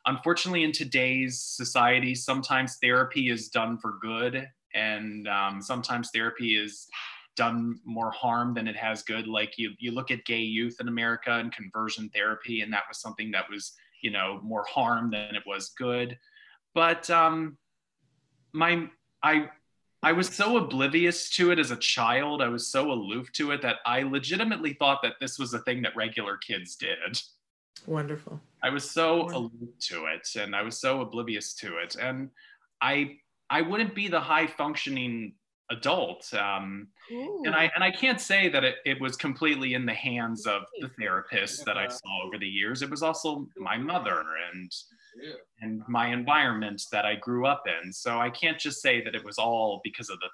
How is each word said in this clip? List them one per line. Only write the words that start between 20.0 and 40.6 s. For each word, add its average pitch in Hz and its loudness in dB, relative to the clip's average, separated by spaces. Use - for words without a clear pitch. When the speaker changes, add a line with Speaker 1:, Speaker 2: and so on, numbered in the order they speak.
Speaker 1:
I 156 6
was 180 4
so 220 4
oblivious 160 2
to 175 8
it 170 4
as 127 2
a 113 -4
child. 139 2
I 123 2
was 117 -2
so 139 2
aloof 117 -4
to 147 0
it 143 0
that 120 2
I 127 2
legitimately 151 0
thought 139 4
that 117 2
this 135 -6
was 120 -4
a 113 -2
thing 123 -2
that - -2
regular 110 -4
kids 95 -8
did. 95 -4
Speaker 2:
Wonderful. 151 -6
Speaker 1:
I 127 0
was 139 -4
so 165 4
Speaker 2:
Wonderful. 147 -2
Speaker 1:
aloof 117 -10
to 82 -6
it, 82 -4
and 101 -4
I 101 2
was 117 -6
so 135 2
oblivious 113 -4
to 90 -8
it. 87 -6
And 131 -4
I, 143 2
I 151 4
wouldn't 196 0
be 202 -2
the 170 4
high 156 4
functioning 131 -2
adult. 123 -2
Um, 101 -2
Speaker 3:
Ooh. 311 -6
Speaker 1:
and 160 2
I, 160 6
and 170 2
I 185 4
can't 254 2
say 196 4
that 135 4
it, 127 4
it 135 0
was 131 -2
completely 135 0
in 127 0
the 117 0
hands 113 -4
of 101 2